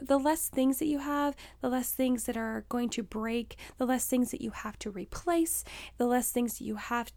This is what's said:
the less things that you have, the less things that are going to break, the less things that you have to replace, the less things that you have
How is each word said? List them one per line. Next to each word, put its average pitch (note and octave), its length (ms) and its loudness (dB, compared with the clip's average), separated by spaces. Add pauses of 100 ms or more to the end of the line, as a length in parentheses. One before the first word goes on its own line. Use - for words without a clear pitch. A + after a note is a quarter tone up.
the C#4 160 4
less D4+ 300 2
things C4 320 4
that D#4 60 0
you D4 120 2
have, C#4+ 380 0 (240)
the B3+ 80 0
less B3+ 240 0
things B3+ 320 2
that A#3 120 -2
are A3 320 -4
going A#3+ 200 0
to A#3 140 -4
break, A3+ 540 -4 (220)
the B3+ 80 0
less B3+ 200 2
things B3 240 2
that - 100 -6
you A3+ 100 -4
have - 300 -8
to G#3+ 100 -6
replace, E4 720 0 (360)
the B3 80 2
less B3 260 2
things A#3+ 260 0
that - 60 -10
you G#3+ 120 -4
have A#3 400 -2